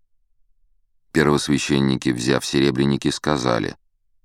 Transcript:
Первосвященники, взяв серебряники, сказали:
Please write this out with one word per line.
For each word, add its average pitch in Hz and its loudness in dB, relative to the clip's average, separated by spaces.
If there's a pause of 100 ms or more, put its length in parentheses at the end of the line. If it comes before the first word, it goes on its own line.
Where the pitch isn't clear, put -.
(1120)
Первосвященники, 71 2
взяв 64 -2
серебряники, 69 0
сказали: 60 -2 (480)